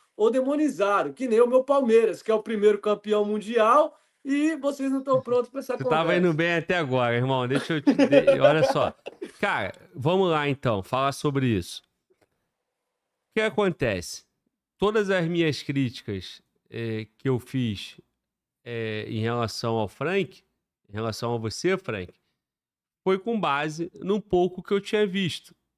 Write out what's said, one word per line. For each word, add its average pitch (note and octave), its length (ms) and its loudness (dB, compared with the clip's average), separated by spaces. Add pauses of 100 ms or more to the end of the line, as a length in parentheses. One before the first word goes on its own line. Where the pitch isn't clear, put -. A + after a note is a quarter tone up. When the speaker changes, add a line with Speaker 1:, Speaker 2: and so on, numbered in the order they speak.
(160)
Speaker 1:
ou A3 160 2
demonizado. C4 800 0
Que B3+ 160 -6
nem A3+ 140 4
o A#3+ 60 6
meu B3+ 140 4
Palmeiras, A3+ 600 2
que - 100 -4
é - 20 2
o A3 80 0
primeiro G#3 360 2
campeão G#3 480 0
mundial, A3 760 2 (240)
e D4 320 0
vocês C4+ 340 -4
não C4+ 140 -2
tão C4 180 2
prontos A#3+ 280 -2
pra C4+ 100 -10
essa - 180 -6
Speaker 2:
Tu - 60 -6
tava D#3+ 200 2
Speaker 1:
conversa. F3 220 2
Speaker 2:
indo E3+ 80 2
bem E3+ 220 0
até E3+ 220 -2
agora, B2+ 360 2
irmão. B2+ 340 0
Deixa C3+ 260 -2
eu D3+ 80 -2
te C#4 120 2
de-, C#4 460 4
Speaker 1:
<laughs> - 0 -
Speaker 2:
olha D#4 320 4
só. - 240 -2 (460)
Cara, D3 320 -2 (200)
vamos F3 360 0
lá D3+ 180 0
então, B2+ 340 0
falar C3+ 300 -2
sobre C3+ 360 -2
isso. G2+ 360 -2 (1500)
O - 20 -6
que A3 40 2
acontece? F3+ 840 -2 (540)
Todas G#3 320 0
as F3+ 180 0
minhas E3+ 340 0
críticas, A#2+ 800 -6 (280)
eh, A2+ 360 -8 (120)
que - 100 -8
eu B2+ 100 2
fiz, A#2+ 640 -6 (640)
eh, A2 460 -8
em A2 100 -4
relação A#2 560 -2
ao G#2+ 140 -2
Frank, F3+ 520 -4 (460)
em G2+ 60 -18
relação A2+ 420 -4
a - 20 -2
você, C3+ 400 -4
Frank, G2+ 360 -10 (920)
foi F#3+ 160 0
com A#3 180 -4
base D#3 580 -4
num G3 260 -2
pouco F3+ 420 0
que - 100 -4
eu G3+ 60 2
tinha G#3+ 260 0
visto, F#3 480 -4 (240)